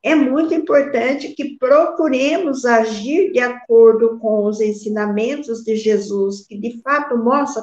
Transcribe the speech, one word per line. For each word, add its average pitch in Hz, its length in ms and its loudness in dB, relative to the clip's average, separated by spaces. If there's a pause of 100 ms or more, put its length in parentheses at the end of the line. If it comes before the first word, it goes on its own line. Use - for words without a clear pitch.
é 311 120 2
muito 294 360 0
importante 285 760 0
que - 300 -10
procuremos 285 1040 0
agir 226 680 0
de - 80 0
acordo 226 800 4
com 214 280 0
os 214 140 -4
ensinamentos 214 1000 -4
de 220 140 -2
Jesus, 202 680 -2
que 202 140 -16
de 233 240 -10
fato 285 340 -2
mostra 240 460 0